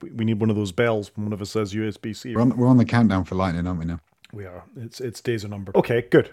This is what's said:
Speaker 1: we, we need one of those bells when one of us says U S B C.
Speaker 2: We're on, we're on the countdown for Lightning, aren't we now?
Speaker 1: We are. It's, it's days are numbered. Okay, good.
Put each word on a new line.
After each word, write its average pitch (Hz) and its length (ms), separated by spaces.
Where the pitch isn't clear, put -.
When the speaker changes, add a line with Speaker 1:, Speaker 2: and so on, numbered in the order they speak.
Speaker 1:
we, - 100
we 117 120
need 110 160
one 110 100
of 107 60
those 104 160
bells 110 420
when 104 120
one 107 80
of 101 80
us 101 100
says 104 220
U 110 140
S 101 100
B 110 160
C. 123 200
Speaker 2:
We're 110 80
on, 123 140
we're 123 120
on 127 100
the 113 80
countdown 98 400
for 95 100
Lightning, 90 320
aren't 90 120
we 80 60
now? 85 140
Speaker 1:
We 101 140
are. 90 180
It's, 117 240
it's 120 180
days 113 240
are 104 60
numbered. 98 260
Okay, 117 340
good. 143 240